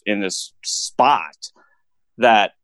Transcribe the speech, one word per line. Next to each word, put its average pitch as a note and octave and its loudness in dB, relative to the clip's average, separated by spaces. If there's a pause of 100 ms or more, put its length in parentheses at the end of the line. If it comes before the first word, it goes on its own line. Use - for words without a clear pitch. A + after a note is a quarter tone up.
in G#2 -4
this - -8 (100)
spot G#2 -2 (840)
that A2 4 (120)